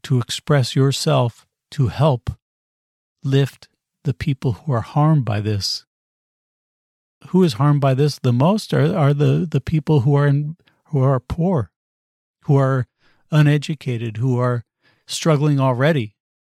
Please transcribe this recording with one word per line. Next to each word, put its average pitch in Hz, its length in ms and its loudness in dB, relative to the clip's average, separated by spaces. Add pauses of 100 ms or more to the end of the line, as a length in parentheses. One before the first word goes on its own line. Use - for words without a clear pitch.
to 131 140 0
express - 560 -2
yourself, 135 720 0 (280)
to 127 160 0
help 123 420 -2 (920)
lift 135 460 -2 (360)
the 135 100 -2
people 139 380 -4
who 143 200 -6
are 117 80 0
harmed 147 460 0
by 104 140 -2
this. 104 440 -4 (1400)
Who 185 140 2
is 165 120 2
harmed 147 260 2
by 135 140 2
this 139 240 0
the 127 140 0
most 165 400 0
are, 151 240 0
are 147 160 2
the, 143 380 0
the 139 100 -2
people 151 400 0
who 143 140 2
are 143 140 2
in, 147 280 -2 (300)
who 135 160 -2
are 131 180 2
poor, 165 520 -4 (720)
who 143 120 2
are 135 300 0 (440)
uneducated, 143 880 -2
who 123 200 -2
are 123 260 -2 (420)
struggling 147 540 0
already, 131 540 0 (280)